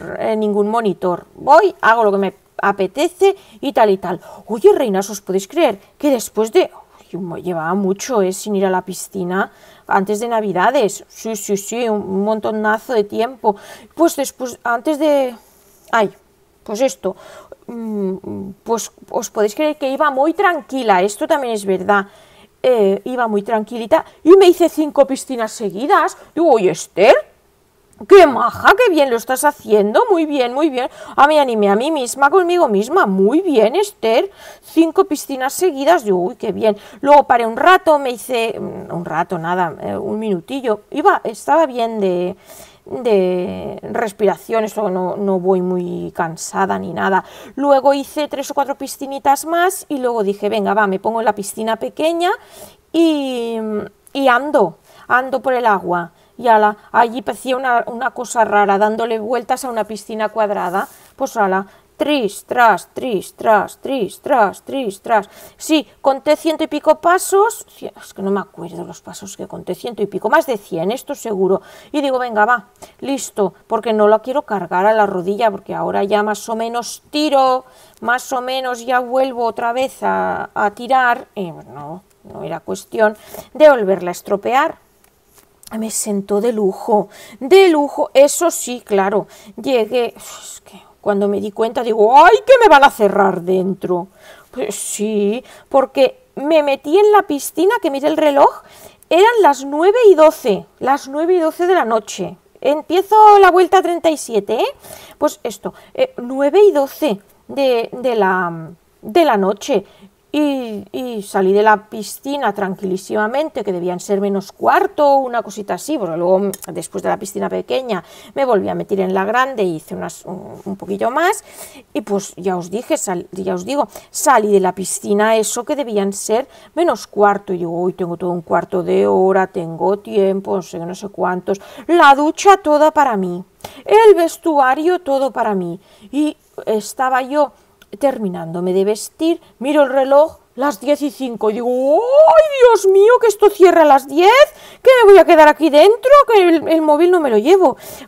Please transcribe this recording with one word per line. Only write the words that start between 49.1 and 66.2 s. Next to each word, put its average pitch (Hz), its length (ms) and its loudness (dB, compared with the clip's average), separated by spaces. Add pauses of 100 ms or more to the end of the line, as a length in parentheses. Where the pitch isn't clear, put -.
más 339 440 -2
y 294 100 -6
luego 240 240 -2
dije, 202 260 -4
"Venga, 202 240 -2
va, 208 140 0
me 190 140 -2
pongo 226 200 -4
en 220 40 -4
la 214 100 0
piscina 220 420 -8
pequeña 339 540 -2 (600)
y, 269 680 -2 (540)
y 277 160 0
ando, 247 500 0 (300)
ando 254 340 -2
por 262 120 -2
el 247 120 -2
agua". 175 460 -2 (260)
Y 240 80 -6
ala, 214 300 4 (160)
allí 233 300 0
parecía 254 340 -6
una, 247 320 -2
una 240 240 -6
cosa 240 320 -2
rara, 202 340 2
dándole 220 400 -2
vueltas 240 460 -4
a 254 60 -8
una 226 120 -4
piscina 214 460 -8
cuadrada. 202 580 -4 (300)
Pues 269 200 -6
ala, 196 300 0 (300)
tris, 285 480 -4
tras, 226 480 2
tris, 214 420 -8
tras, 202 440 0
tris, 247 420 -6
tras, 233 420 -2
tris, 247 380 -8
tras. 214 300 -2 (260)
Sí, 302 320 -2 (140)
conté 277 340 0